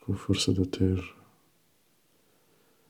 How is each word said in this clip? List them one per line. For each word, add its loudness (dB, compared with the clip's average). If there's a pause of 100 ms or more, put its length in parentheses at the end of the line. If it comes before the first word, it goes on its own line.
com -4
a -6
força 0
da 2
terra, 0 (1800)